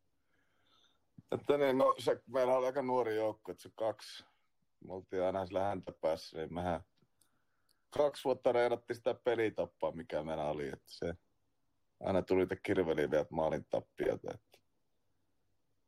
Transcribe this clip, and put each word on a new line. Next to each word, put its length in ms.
Että 260
niin, 200
no, 220
se, 280
meillä 300
oli 80
aika 160
nuori 340
joukko, 360
että 120
se 120
kaksi, 500
me 60
oltiin 300
aina 220
sillä 180
häntäpäässä, 760
niin 160
mehän 280
kaksi 340
vuotta 280
reenattiin 460
sitä 160
pelitappaa, 680
mikä 320
meillä 260
oli, 180
että 240
se 220
aina 220
tuli 180
niitä 160
kirveliä 520
maalin 400
tappioita, 640
että 260